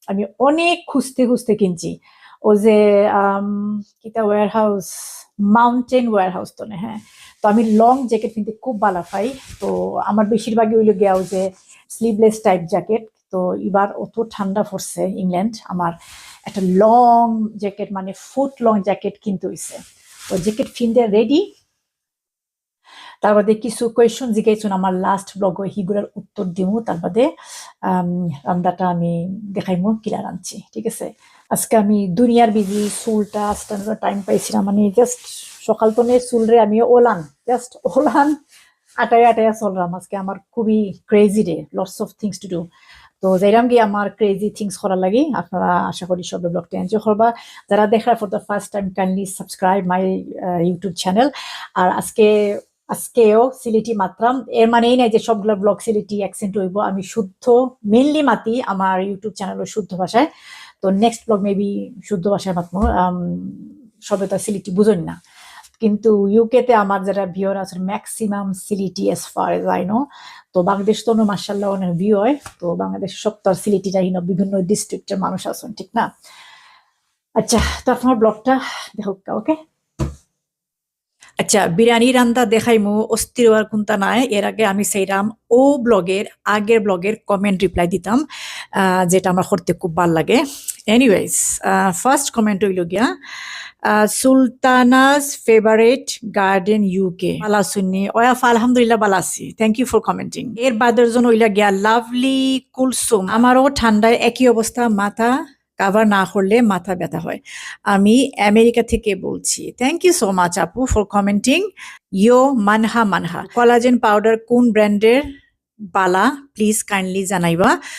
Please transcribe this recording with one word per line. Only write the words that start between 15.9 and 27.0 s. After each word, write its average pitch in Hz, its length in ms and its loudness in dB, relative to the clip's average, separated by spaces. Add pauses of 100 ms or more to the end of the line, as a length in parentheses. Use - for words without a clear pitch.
একটা 208 160 -8
লং 226 840 4 (100)
জ্যাকেট, 202 340 -8
মানে, 190 220 -8
ফুট 269 380 -6 (100)
লং 220 200 2
জ্যাকেট 196 320 -4 (100)
কিনতে 190 240 -6
হইছে। - 300 -12 (520)
তো 202 80 -2
জ্যাকেট 214 380 -4
কিনতে 233 320 2
রেডি। 247 460 2 (1700)
তার 208 140 2
বাদে 208 180 4
কিছু 226 360 -4
কোয়েশ্চন 233 440 0
জিজ্ঞাসা 214 400 0
আমার 190 200 0
লাস্ট 190 440 -4
ব্লগে, 190 380 -4
হিগুলার 202 280 -4 (120)
উত্তর - 280 -10
দিমু। 185 380 -4
তার 175 160 -6
বাদে, 190 340 0 (500)